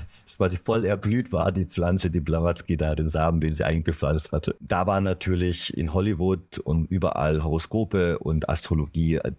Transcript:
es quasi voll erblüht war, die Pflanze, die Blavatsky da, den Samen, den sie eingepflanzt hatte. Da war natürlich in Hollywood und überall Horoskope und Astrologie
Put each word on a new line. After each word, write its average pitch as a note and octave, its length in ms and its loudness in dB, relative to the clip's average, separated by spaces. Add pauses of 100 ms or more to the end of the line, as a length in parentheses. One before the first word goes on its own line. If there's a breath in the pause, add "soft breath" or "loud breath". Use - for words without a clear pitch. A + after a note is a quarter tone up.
(260 soft breath)
es - 120 -14
quasi F#2 180 2
voll A2 300 0
erblüht G#2 460 0
war, F2+ 200 2
die F2+ 140 0
Pflanze, F2 440 0
die E2 100 0
Blavatsky E2 580 0
da, D#2 160 0
den D#2+ 160 0
Samen, D#2+ 320 2
den D#2+ 120 0
sie D2 80 -2
eingepflanzt D#2+ 720 0
hatte. - 260 -2
Da F2+ 280 -2
war G2 160 2
natürlich F2+ 760 -2
in D2+ 160 -2
Hollywood F#2 680 0
und D#2+ 300 0
überall D#2 540 0
Horoskope F2 760 0
und D#2 280 -2
Astrologie D#2+ 720 0 (180)